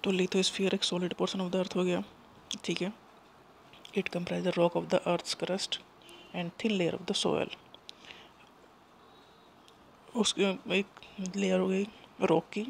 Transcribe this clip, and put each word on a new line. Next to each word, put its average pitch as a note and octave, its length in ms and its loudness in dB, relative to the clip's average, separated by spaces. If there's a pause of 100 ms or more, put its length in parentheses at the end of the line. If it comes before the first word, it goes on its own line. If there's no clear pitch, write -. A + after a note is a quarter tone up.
तो G3+ 80 2
lithosphere F#3 600 2
एक G3 100 0
solid F3+ 260 0
portion - 260 -2
of F#3 140 -2
the F#3 100 2
earth F#3 160 -2
हो F3+ 80 2
गया, F3+ 180 0 (640)
ठीक F3 180 -2
है। F#3+ 100 -4 (1040)
It F#3+ 100 -2
comprise F3 380 -2
the F3 120 2
rock E3+ 180 6
of E3+ 180 -2
the F3+ 140 4
earth's - 320 0
crust F3+ 380 -2 (580)
and F3 140 -4 (100)
thin G#3 180 2
layer E3+ 220 2
of F3 120 -12
the - 140 0
soil। - 300 0 (2500)
उसके G3+ 260 2 (360)
एक G3+ 80 0 (500)
लेयर F#3 240 2
हो F#3 80 2
गई F#3+ 180 0 (340)
रॉक E3 300 2
की G#3+ 200 -6